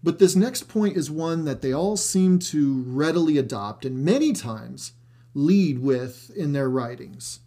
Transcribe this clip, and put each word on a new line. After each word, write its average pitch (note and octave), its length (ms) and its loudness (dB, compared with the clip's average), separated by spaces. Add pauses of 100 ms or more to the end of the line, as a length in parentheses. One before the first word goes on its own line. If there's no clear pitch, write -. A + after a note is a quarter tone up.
But E3+ 160 0
this F#3 160 6
next A#3 320 0
point G#3+ 280 0
is D3+ 140 -2
one D#3+ 360 -4
that C#3+ 180 -6
they C3 80 -2
all F#3 260 0
seem F#3 420 4
to C#3 440 0
readily D3+ 560 2
adopt G#2+ 460 -6
and C3 200 -4
many C#4 260 2
times A#2+ 600 -10 (420)
lead D3+ 460 2
with B2+ 540 -4
in D3 200 -4
their C#3 160 0
writings. B2+ 760 -8